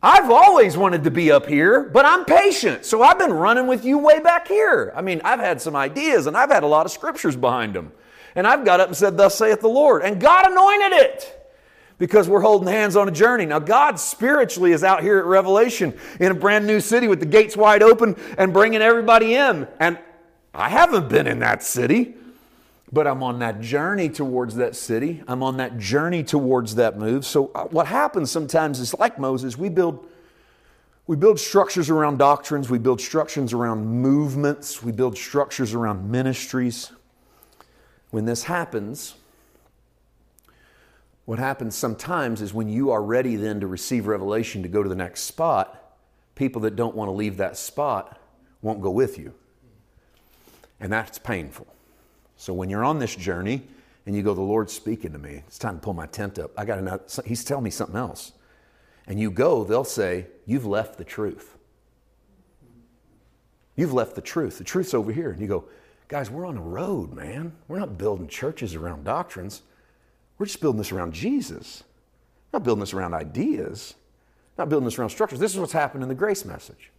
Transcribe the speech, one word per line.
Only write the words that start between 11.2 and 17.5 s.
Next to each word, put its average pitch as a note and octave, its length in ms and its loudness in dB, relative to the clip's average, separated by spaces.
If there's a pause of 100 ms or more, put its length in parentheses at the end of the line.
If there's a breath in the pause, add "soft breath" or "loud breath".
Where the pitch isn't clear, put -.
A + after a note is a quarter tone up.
because F3+ 300 4
we're G3 120 4
holding G3+ 280 4
hands G#3 280 2
on G3+ 100 4
a F#3+ 60 -4
journey. G#3+ 340 2
Now, D3+ 140 0
God A3+ 400 2
spiritually A3+ 720 2
is D#3 100 2
out F#3+ 200 4
here G3 160 4
at F3+ 60 0
Revelation F#3+ 720 2 (220 loud breath)
in F#3 140 2
a - 20 0
brand G#3 320 2
new G#3+ 140 2
city A#3+ 260 0
with F#3 140 2
the E3 60 -4
gates G#3+ 300 4